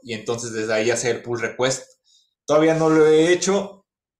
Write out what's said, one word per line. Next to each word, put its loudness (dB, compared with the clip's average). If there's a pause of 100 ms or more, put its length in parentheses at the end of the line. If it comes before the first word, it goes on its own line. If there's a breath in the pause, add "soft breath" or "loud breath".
y -12
entonces -8
desde -4
ahí 0
hacer -4
pull -8
request. -4 (560 soft breath)
Todavía 2
no 2
lo 4
he 4
hecho -4 (320)